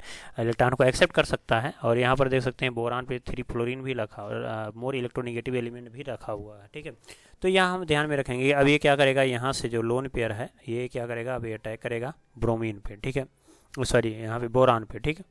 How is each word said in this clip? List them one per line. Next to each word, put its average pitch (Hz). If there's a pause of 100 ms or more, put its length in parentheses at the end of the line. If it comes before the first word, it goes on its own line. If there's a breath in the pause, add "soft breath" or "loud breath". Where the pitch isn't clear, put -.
(400 loud breath)
इलेक्ट्रॉन 120
को 131
एक्सेप्ट 131
कर 156
सकता -
है। 135 (100)
और 117
यहाँ 123
पर 135
देख 127
सकते 127
हैं 127
बोरान 120
पे 127
थ्री -
फ्लोरीन 123
भी 131
रखा, 107
और, 117
अ, 110
more 123
electronegative 120
element 120
भी 120
रखा 123
हुआ 104
है, 104
ठीक 151
है। 151 (500 loud breath)
तो 185
यहाँ 185
हम 185
ध्यान 151
में 147
रखेंगे। 131
अब 143
ये 147
क्या 143
करेगा, 135
यहाँ 127
से -
जो 117
लोन 120
पेयर 117
है 110 (200)
ये 123
क्या 120
करेगा, 120
अब 117
ये 113
अटैक 110
करेगा 120 (240)
ब्रोमीन 113
पे, 101
ठीक 131
है, 135 (540 soft breath)
सॉरी 117
यहाँ 113
पे 123
बोरान 117
पे, 117
ठीक 147
है। 190